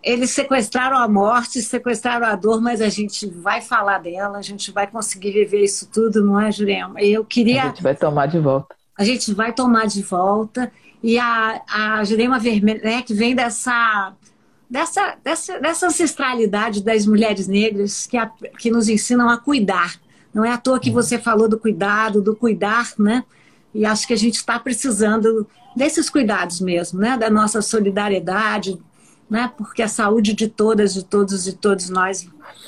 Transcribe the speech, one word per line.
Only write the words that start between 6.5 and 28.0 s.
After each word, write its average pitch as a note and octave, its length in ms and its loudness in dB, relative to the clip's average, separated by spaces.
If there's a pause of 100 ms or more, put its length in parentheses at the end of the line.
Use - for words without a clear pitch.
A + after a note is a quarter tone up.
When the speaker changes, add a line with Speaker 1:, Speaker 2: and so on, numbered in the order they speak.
Speaker 1:
Jurema? G3 480 -4
E G3+ 120 4
eu A3 120 2
queria B3 380 2
Speaker 2:
A - 60 -2
gente - 140 -10
vai - 120 2
tomar D3 320 0
de E3 120 0
volta. C3+ 360 0 (240)
Speaker 1:
A G3+ 60 2
gente A3+ 280 0
vai A3+ 220 -2
tomar A#3 320 2
de G3+ 160 -4
volta. G#3 680 -2 (320)
E A#3 160 2
a, A3+ 480 0
a G#3+ 380 -2
Jurema A3+ 320 2
Werneck A3 760 0
vem A#3 200 2
dessa, A#3 800 -2 (560)
dessa, E4 560 -2
dessa, D#4+ 340 -6
dessa E4 280 -2
ancestralidade A#3 960 0
das G#3+ 240 2
mulheres G#3 420 2
negras G3+ 580 0
que, A#3+ 120 -4
a, A3+ 80 -2 (320)
que A#3 120 0
nos A3+ 180 2
ensinam A#3+ 420 2
a A#3 80 2
cuidar. F#3+ 560 0 (380)
Não G#3+ 120 0
é A#3 60 0
à A#3+ 60 -2
toa B3+ 240 0
que B3+ 100 -2
Speaker 2:
Hum. A3 40 -2
Speaker 1:
você A#3+ 240 0
falou A3+ 300 2
do A3 100 2
cuidado, G#3 640 0
do G#3+ 120 2
cuidar, A3 640 0
né? A3 260 2 (500)
E G#3+ 100 0
acho G#3+ 220 0
que A#3+ 80 0
a G#3+ 40 0
gente A3+ 260 0
tá A#3 140 -2
precisando A3 880 0 (300)
desses D4 320 0
cuidados F#3+ 520 0
mesmo, F3+ 400 -2
né? B3 160 2
Da A3 120 0
nossa G#3+ 320 2
solidariedade, G3 1200 -2 (480)